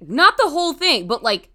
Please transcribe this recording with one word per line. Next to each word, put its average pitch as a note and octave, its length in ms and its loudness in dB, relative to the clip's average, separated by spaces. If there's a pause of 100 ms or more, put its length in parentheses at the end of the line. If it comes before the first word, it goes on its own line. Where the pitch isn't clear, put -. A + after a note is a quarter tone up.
not D#4 320 2
the A4 120 2
whole E4+ 240 -2
thing, B3+ 340 0
but, A3+ 160 -4
like, G#3+ 320 -4